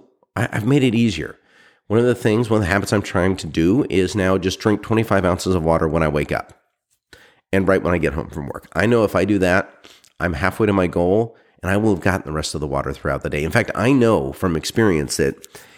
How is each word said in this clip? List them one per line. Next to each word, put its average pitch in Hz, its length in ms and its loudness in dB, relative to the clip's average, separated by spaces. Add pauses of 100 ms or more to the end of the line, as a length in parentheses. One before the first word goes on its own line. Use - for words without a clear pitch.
(360)
I, 104 160 -2
I've 107 140 -4
made 135 180 2
it 113 120 2
easier. 107 420 -2 (500)
One 107 120 2
of 120 60 4
the 123 100 2
things, 113 340 0
one 113 80 2
of 107 60 2
the 87 80 0
habits 101 220 0
I'm 101 100 2
trying 92 340 0
to 85 100 -10
do 82 440 2
is 92 240 0
now 95 240 2
just 92 200 -4
drink 104 220 0
twenty-five 107 440 0
ounces 90 280 0
of 85 100 0
water 80 240 2
when 80 140 0
I 78 60 2
wake 73 240 -2
up - 280 -8 (920)
and 95 160 0
right 95 160 2
when 85 100 0
I 87 60 0
get 76 140 -2
home 69 160 -8
from 73 180 -10
work. - 260 -14
I 98 140 0
know 117 160 4
if 98 120 0
I 92 100 0
do 101 140 2
that, 92 480 -2 (320)
I'm 85 140 -2
halfway 92 320 -2
to 104 80 2
my 92 140 2
goal, 92 500 0 (240)
and 90 100 -2
I 98 60 2
will 107 160 2
have 85 100 -4
gotten 95 220 0
the 76 60 -10
rest 76 240 -6
of 73 60 -8
the 76 60 -4
water 69 260 -4
throughout 69 280 -4
the 78 80 -6
day. 76 140 -4
In 80 80 -2
fact, - 240 0
I 113 160 0
know 107 420 2
from 87 220 -2
experience 80 640 0
that 69 180 0 (420)